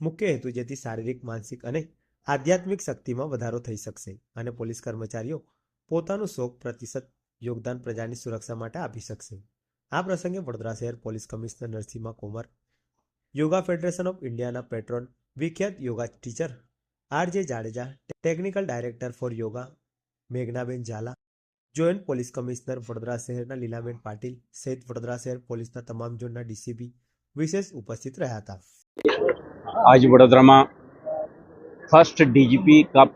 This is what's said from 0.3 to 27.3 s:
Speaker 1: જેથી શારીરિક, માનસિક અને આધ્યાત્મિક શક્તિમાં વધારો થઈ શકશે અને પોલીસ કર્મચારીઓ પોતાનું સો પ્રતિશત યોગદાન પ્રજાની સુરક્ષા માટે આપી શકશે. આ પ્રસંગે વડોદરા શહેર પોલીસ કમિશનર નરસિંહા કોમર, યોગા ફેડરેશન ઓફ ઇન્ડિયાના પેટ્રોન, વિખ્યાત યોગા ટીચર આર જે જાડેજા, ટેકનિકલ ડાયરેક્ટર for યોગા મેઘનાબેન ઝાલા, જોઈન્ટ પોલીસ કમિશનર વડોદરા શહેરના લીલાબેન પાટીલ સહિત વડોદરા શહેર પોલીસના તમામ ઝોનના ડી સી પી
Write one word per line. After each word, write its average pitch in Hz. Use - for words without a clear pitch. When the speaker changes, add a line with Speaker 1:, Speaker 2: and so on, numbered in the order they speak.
Speaker 1:
જેથી 123
શારીરિક, 120
માનસિક 113
અને 139
આધ્યાત્મિક 180
શક્તિમાં 127
વધારો 120
થઈ 120
શકશે 104
અને 117
પોલીસ 117
કર્મચારીઓ 113
પોતાનું 180
સો 123
પ્રતિશત 123
યોગદાન 120
પ્રજાની 117
સુરક્ષા 113
માટે 113
આપી 120
શકશે. 101
આ 160
પ્રસંગે 185
વડોદરા 113
શહેર 117
પોલીસ 110
કમિશનર 113
નરસિંહા 110
કોમર, 107
યોગા 156
ફેડરેશન 175
ઓફ 185
ઇન્ડિયાના 123
પેટ્રોન, 120
વિખ્યાત 165
યોગા 120
ટીચર 127
આર 160
જે 190
જાડેજા, 120
ટેકનિકલ 185
ડાયરેક્ટર 120
for 123
યોગા 113
મેઘનાબેન 123
ઝાલા, 113
જોઈન્ટ 170
પોલીસ 123
કમિશનર 123
વડોદરા 117
શહેરના 123
લીલાબેન 117
પાટીલ 113
સહિત 131
વડોદરા 120
શહેર 127
પોલીસના 117
તમામ 117
ઝોનના 120
ડી 110
સી 120
પી 123